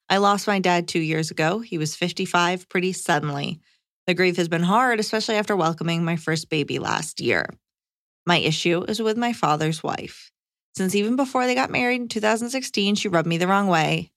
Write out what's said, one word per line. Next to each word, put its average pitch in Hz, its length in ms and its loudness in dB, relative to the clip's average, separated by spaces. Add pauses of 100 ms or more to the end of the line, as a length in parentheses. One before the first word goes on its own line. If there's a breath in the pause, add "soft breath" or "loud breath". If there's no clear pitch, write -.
I 190 80 4
lost 202 300 4
my 208 100 2
dad 175 300 2
two 175 120 -2
years 160 300 -2
ago. 165 300 0
He 226 180 -8
was 156 180 -4
fifty-five 180 760 -2
pretty 185 220 -2
suddenly. 147 680 -2 (480 soft breath)
The 180 80 2
grief 180 220 2
has 175 100 0
been 165 160 0
hard, 226 360 4
especially 220 360 -2
after 214 200 0
welcoming 165 480 0
my 165 120 0
first 160 340 -4
baby 143 300 -2
last - 420 -4
year. 104 240 0 (800)
My 175 120 4
issue 160 500 0
is 214 120 -2
with 220 160 0
my 240 160 0
father's 156 520 0
wife. - 480 -8 (440)
Since 190 200 0
even 208 200 0
before 262 300 0
they 254 80 0
got 254 160 0
married 247 320 0
in 240 60 -8
two 226 120 -6
thousand 220 300 0
sixteen, 214 460 0
she 208 120 0
rubbed 170 200 2
me 165 100 2
the 175 80 0
wrong 196 220 4
way. 160 500 2